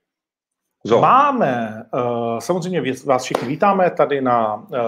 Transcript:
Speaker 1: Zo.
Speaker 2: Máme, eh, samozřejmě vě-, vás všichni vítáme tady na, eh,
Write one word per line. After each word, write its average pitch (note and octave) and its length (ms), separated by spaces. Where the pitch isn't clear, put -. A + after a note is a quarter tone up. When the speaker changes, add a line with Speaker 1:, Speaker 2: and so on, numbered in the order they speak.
Speaker 1:
Zo. A2 160
Speaker 2:
Máme, D3+ 840
eh, A#2+ 460
samozřejmě F3 400
vě-, C3 260
vás B2+ 180
všichni - 240
vítáme F#3 420
tady C#3 300
na, A2+ 540
eh, C3 140